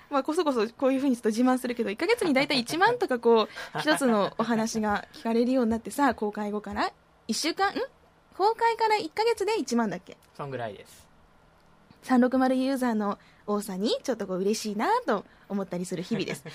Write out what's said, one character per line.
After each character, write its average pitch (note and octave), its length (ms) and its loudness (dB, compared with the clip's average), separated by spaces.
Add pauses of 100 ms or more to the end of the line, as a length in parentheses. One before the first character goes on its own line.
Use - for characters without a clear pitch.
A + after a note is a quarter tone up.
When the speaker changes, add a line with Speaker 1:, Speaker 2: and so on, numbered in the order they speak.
Speaker 1:
ま C#4+ 120 0
あ、 - 20 2
こ D4+ 100 -2
そ F4 100 2
こ D4 100 0
そ A3+ 160 0
こ C4 180 -2
う C4 80 4
い - 20 2
う - 20 0
風 C#4 120 2
に A#3+ 60 2
ち - 20 -4
ょ - 20 -18
っ - 40 -18
と G#3+ 40 0
自 A3+ 140 2
慢 B3+ 160 4
す - 100 -6
る B3 60 -4
け A#3 100 -2
ど、 G3+ 60 -2
一 G3+ 80 -6
ヶ E4 80 -2
月 A4 180 2
に D#4+ 80 2
大 C#4 160 2
体 C#4+ 100 2
一 B3 200 -2
万 A#4 200 4
と G4 100 -2
か B3+ 100 0
こ A#3 240 6
う、 - 60 -6 (120)
Speaker 2:
<laughs> - 180 -12
Speaker 1:
一 D4 180 2
つ C#4 100 2
の G#3+ 320 2
お A3 40 2
話 A3+ 380 0
が G#3 320 0
聞 - 120 -12
か A3+ 100 0
れ A#3 100 4
る B3 80 0
よ C4 100 4
う - 40 2
に A3 40 2
な A3+ 60 0
っ A3 40 -4
て G#3+ 100 -12
さ、 C4 240 2
公 G#3 180 -4
開 G#3 180 -6
後 G#3 120 -4
か G3+ 100 -10
ら、 C#4+ 180 -2 (360)
一 A3 120 -2
週 E4 160 -2
間、 G4 180 0
ん？ - 40 -6 (600)
公 G#4+ 180 2
開 A4+ 220 2
か A4+ 120 2
ら G#4+ 80 4
一 D#4+ 120 -2
ヶ - 160 -2
月 A4 220 0
で G#4+ 120 2
一 A#3+ 180 -2
万 A3+ 120 0
だ E3+ 80 -6
っ F3+ 80 -10
け？ - 140 -20 (180)
Speaker 2:
そ D#3 80 -8
ん C#3 60 -8
ぐ C3 80 -6
ら A#2 100 -6
い G2+ 60 -10
で G2 120 -18
す。 - 200 -20 (960)
Speaker 1:
三 B3+ 180 4
六 B3+ 180 4
〇 C4 160 2
ユ C4 200 0
ー - 20 -2
ザ B3 140 0
ー - 20 0
の G#3 260 -2 (280)
多 G#3 160 -2
さ G3 160 -10
に、 C4+ 240 -2
ち - 80 -4
ょ - 20 0
っ A3+ 40 -6
と G3+ 100 -6
こ F#3 80 -6
う F3+ 60 -2
嬉 G#3 200 0
し G#3+ 120 -6
い G3 40 -8
な B3 120 -2 (180)
と A3 180 -2 (240)
思 G3 140 -4
っ - 20 -8
た F3+ 140 -8
り F3+ 80 -6
す F#3 100 -8
る E3 60 -4
日 G#3+ 140 -4
々 F#3+ 100 -4
で - 80 -6
す。 - 100 -12 (100)